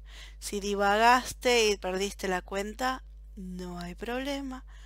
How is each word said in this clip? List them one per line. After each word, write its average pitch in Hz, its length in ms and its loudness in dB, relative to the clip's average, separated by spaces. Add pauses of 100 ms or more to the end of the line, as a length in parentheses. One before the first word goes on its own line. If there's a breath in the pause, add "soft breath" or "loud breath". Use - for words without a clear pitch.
(400 loud breath)
Si - 200 -6
divagaste 220 1080 4
y 202 80 2
perdiste 190 500 -2
la 180 160 0
cuenta, 214 640 -4 (320)
no 180 420 -8
hay 175 160 -10
problema. 262 680 -6 (220 loud breath)